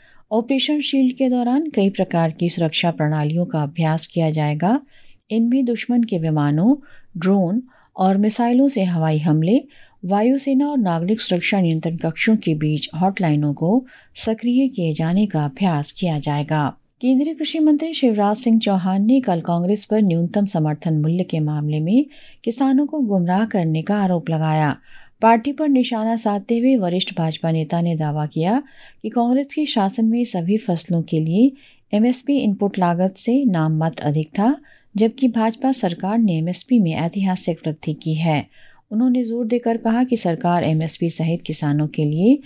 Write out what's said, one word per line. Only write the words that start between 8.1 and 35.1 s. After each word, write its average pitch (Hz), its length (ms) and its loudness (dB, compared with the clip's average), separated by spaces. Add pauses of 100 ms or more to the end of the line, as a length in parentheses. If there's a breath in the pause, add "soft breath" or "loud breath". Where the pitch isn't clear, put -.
मिसाइलों 240 500 2
से 233 160 0
हवाई 160 360 0
हमले, 165 420 2 (420 soft breath)
वायुसेना 262 640 0
और 294 100 -4
नागरिक 185 440 0
सुरक्षा 185 400 -2
नियंत्रण 165 360 0
कक्षों 165 400 0
के 165 180 -2
बीच 151 400 -2
हॉटलाइनों 156 580 0
को 214 320 0 (300 loud breath)
सक्रिय 240 520 0
किए 175 260 -2
जाने 170 320 0
का 156 200 -2
अभ्यास 147 460 -2
किया 165 280 -4
जाएगा। 147 540 -2 (280)
केंद्रीय 269 320 2
कृषि 311 260 -4
मंत्री 311 340 2
शिवराज 214 440 2
सिंह 226 220 2
चौहान 190 460 0
ने 262 160 4
कल 185 200 0
कांग्रेस 180 440 0
पर 214 160 0
न्यूनतम 175 440 2
समर्थन 156 560 0
मूल्य 170 220 0
के 170 160 -4
मामले 151 400 -2
में 214 260 2 (380 loud breath)
किसानों 269 420 0
को 302 140 -6
गुमराह 196 460 0
करने 165 360 0
का 202 140 -2
आरोप 180 340 -2
लगाया। 156 460 0 (460 soft breath)
पार्टी 226 300 4
पर 302 180 -2
निशाना 233 460 0
साधते 208 440 -2
हुए 262 160 4
वरिष्ठ 185 420 -2
भाजपा 160 340 -2
नेता 160 300 -2
ने 170 140 0
दावा 151 300 -2
किया 175 360 0 (400 loud breath)
कि 220 80 -8
कांग्रेस 247 440 0
के 302 120 -2
शासन 220 400 0
में 233 180 0
सभी 196 340 -2
फसलों 170 440 -2
के 160 180 -2
लिए 185 320 4 (420 loud breath)
एमएसपी 247 440 0
इनपुट 202 420 -2
लागत 180 380 0
से 254 280 0
नाम 160 320 2
मात्र 160 260 -2
अधिक 151 260 -2
था, 240 260 0 (400 soft breath)
जबकि 220 320 2